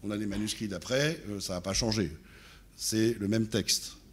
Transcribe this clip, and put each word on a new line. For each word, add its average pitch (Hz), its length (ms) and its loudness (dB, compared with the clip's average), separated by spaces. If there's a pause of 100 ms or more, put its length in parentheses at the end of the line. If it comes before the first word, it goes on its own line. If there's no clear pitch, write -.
on 101 80 -4
a 104 80 -2
des 107 80 -2
manuscrits 107 420 -2
d'après, 135 500 0 (120)
euh, 101 100 -4
ça 92 140 -4
n'a 90 80 -2
pas 98 100 -2
changé. 107 380 2 (640)
C'est 113 420 2
le 101 80 -2
même 110 200 2
texte. - 480 0 (180)